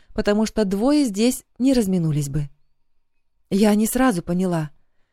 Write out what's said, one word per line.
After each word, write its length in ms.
потому 320
что 200
двое 380
здесь 400
не 140
разминулись 560
бы. 200
Я 260
не 100
сразу 380
поняла, 480